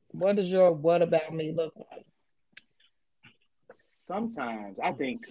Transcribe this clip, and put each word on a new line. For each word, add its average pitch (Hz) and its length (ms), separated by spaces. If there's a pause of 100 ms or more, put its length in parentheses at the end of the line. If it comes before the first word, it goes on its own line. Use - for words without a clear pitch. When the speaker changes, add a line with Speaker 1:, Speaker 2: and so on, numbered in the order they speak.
(100)
Speaker 1:
what 190 300
is 180 100
your 185 220
"What 165 280
about 160 320
me" 160 200
look 160 240
like? - 300 (1700)
Speaker 2:
Sometimes 127 1080
I 175 120
think, 127 380